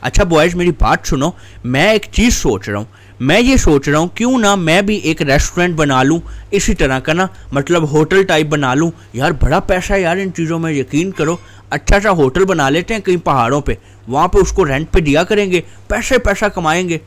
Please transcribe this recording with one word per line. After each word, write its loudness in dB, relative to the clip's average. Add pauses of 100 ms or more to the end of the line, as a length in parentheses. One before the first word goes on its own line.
अच्छा 2
बॉयज़, 2
मेरी 0
बात 0
सुनो, -2 (300)
मैं 2
एक -2
चीज़ 2
सोच -2
रहा -2
हूँ। -10 (340)
मैं 2
ये 4
सोच 4
रहा 2
हूँ 0
क्यों 0
ना 2
मैं 0
भी 0 (100)
एक -2
रेस्टोरेंट 0
बना 2
लूँ 2 (340)
इसी 0
तरह 0
का -2
ना, 0 (260)
मतलब 0
होटल 2
टाइप 0
बना -2
लूँ। 0 (240)
यार -2
बड़ा 2
पैसा -2
है 0
यार 0
इन -4
चीज़ों -4
में, -2
यकीन -2
करो। -2 (320)
अच्छा 2
सा 0
होटल 2
बना 0
लेते -2
हैं -6
कहीं 0
पहाड़ों 0
पे, -4 (320)
वहाँ 0
पे 2
उसको 2
रेंट -2
पे 2
दिया 2
करेंगे, 0 (260)
पैसे -2
पैसा -2
कमाएंगे। -2